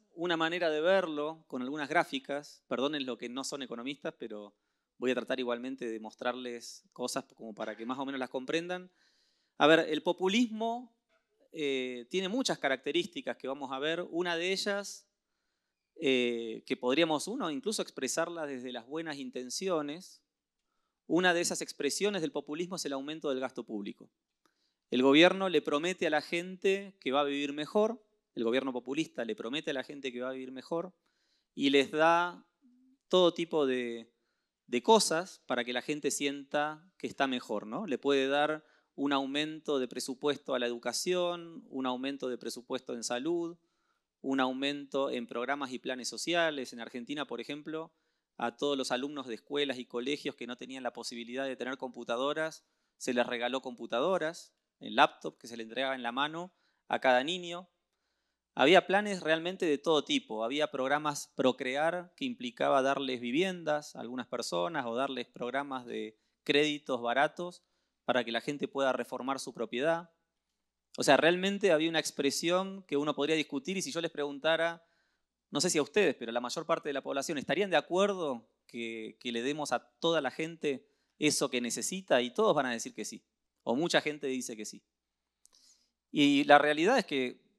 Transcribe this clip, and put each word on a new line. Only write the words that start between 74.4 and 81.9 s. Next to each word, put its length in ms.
no 100
sé 100
si 80
a 40
ustedes, 320
pero 160
la 100
mayor 260
parte 220
de 40
la 100
población, 340
¿estarían 320
de 80
acuerdo 720
que, 500
que 140
le 100
demos 300
a 260
toda 220
la 100
gente 560
eso 320
que 100
necesita? 600